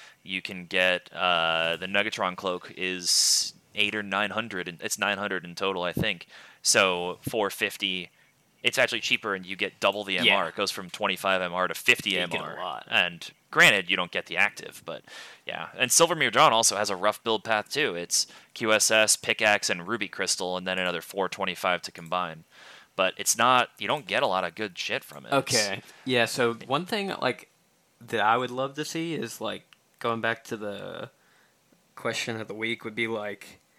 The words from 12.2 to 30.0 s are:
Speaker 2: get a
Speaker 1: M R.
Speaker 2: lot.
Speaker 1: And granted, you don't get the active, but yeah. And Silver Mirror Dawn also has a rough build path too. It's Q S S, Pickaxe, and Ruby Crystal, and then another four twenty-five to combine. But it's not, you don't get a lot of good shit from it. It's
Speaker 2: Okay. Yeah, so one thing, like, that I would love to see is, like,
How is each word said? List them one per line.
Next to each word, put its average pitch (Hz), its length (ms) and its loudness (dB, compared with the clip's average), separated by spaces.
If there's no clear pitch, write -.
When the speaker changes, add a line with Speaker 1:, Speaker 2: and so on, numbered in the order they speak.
Speaker 2:
get 85 80 -8
a - 20 -4
Speaker 1:
M 80 60 -6
R. 78 160 -10
Speaker 2:
lot. 85 300 -8
Speaker 1:
And 87 420 0
granted, 113 380 6
you 95 80 2
don't 90 160 -2
get 90 140 -4
the 82 100 -10
active, - 480 -2
but 80 180 -10
yeah. 80 300 -8
And 120 140 0
Silver 170 240 6
Mirror 139 180 2
Dawn 139 200 8
also 113 240 4
has 104 140 0
a 98 60 -2
rough 101 280 2
build 110 200 0
path 110 260 0
too. 135 240 0
It's - 320 -2
Q 110 180 0
S 107 180 6
S, 110 260 6
Pickaxe, 107 540 2
and 87 180 -4
Ruby 104 200 -4
Crystal, 90 480 -2
and 90 100 -6
then 92 120 0
another 90 220 0
four 95 280 -2
twenty-five 90 540 -2
to - 100 -10
combine. 82 520 -6
But 92 200 2
it's - 220 0
not, 123 300 6
you 107 80 -8
don't 123 220 -4
get 113 160 2
a - 20 4
lot 92 160 2
of 87 140 -6
good 104 200 -6
shit - 280 -4
from - 200 -16
it. - 80 -18
It's - 20 4
Speaker 2:
Okay. 101 280 0
Yeah, 123 200 4
so 117 300 2
one 143 180 0
thing, 196 360 -4
like, - 280 -2
that 113 140 -2
I 107 180 6
would 127 140 -2
love 131 240 -4
to 151 100 -6
see 165 300 -6
is, - 260 -6
like, 101 220 -6